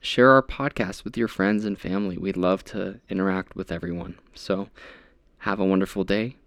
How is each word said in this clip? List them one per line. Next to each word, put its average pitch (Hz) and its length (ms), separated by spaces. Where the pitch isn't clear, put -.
share - 300
our 135 120
podcast - 640
with 107 120
your 113 120
friends 104 360
and 101 140
family. 92 380
We'd 92 200
love 90 300
to 95 420
interact 95 460
with 95 160
everyone. 87 480
So 98 360
have 101 220
a 95 40
wonderful 95 400
day. 107 320